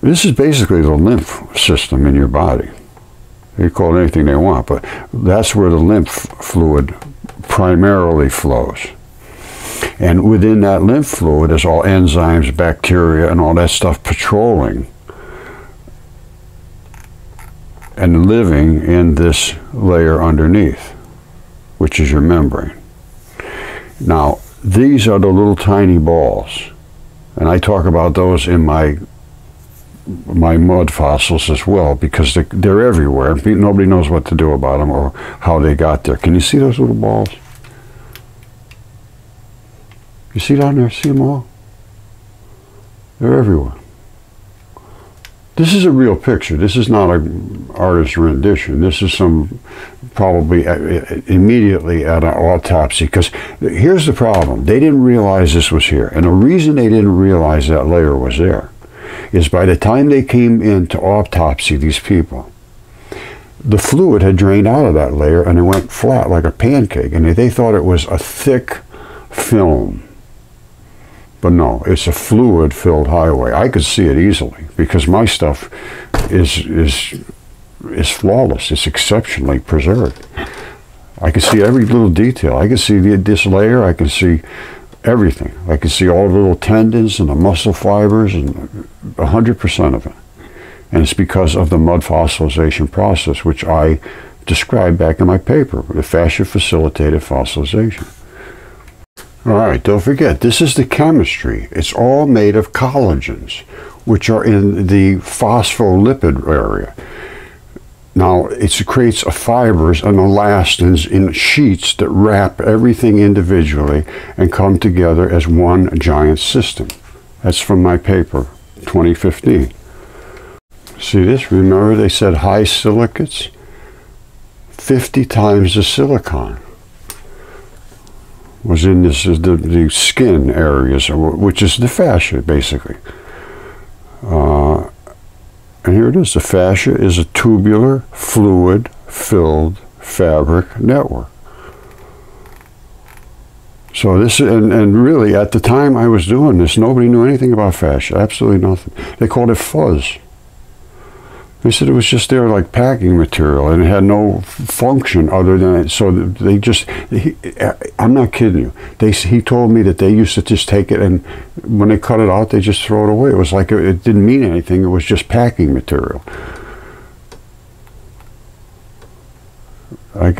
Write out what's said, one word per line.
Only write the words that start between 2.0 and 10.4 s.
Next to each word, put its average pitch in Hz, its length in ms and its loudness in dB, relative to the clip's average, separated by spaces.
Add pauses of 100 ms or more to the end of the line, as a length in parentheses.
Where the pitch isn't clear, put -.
in 69 80 2
your 69 140 2
body. 67 400 -2 (880)
They 85 140 0
call 85 260 0
it 90 40 2
anything 80 260 0
they 71 100 2
want, 76 300 0
but - 180 -4 (280)
that's 104 420 -2
where 98 160 2
the 85 60 2
lymph 87 320 2
fluid - 880 -2 (480)
primarily 90 840 2
flows. - 580 -4 (1120)
And 87 300 2
within 110 340 4